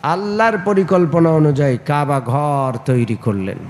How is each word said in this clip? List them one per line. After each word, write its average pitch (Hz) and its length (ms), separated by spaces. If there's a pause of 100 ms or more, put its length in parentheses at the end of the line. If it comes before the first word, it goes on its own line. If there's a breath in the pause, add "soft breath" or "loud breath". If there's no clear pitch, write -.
আল্লাহর 208 600
পরিকল্পনা 180 640
অনুযায়ী 147 560
কাবা 143 340
ঘর 135 640
তৈরি 120 320
করলেন। 98 420 (100)